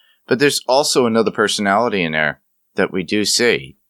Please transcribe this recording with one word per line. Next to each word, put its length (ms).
But 120
there's 280
also 380
another 260
personality 720
in 100
there 280
that 180
we 100
do 220
see 520